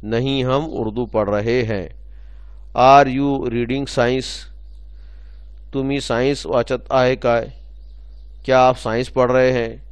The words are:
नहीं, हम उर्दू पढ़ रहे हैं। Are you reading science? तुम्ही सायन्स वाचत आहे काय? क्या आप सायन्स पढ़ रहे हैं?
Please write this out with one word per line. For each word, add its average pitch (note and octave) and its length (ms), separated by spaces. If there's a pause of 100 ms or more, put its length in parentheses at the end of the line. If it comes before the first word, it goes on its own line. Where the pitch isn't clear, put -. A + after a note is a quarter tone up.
नहीं, B2+ 420
हम C3+ 220
उर्दू A#2+ 400
पढ़ G#2+ 220
रहे A2 340
हैं। G2+ 380 (760)
Are C3+ 400
you C#3 260
reading A#2+ 420
science? B2+ 420 (1500)
तुम्ही C#3 260
सायन्स C3 460
वाचत A#2+ 440
आहे C3 260
काय? A#2 360 (920)
क्या C3 160
आप B2+ 160
सायन्स A#2+ 320
पढ़ B2 240
रहे B2+ 180
हैं? A#2+ 420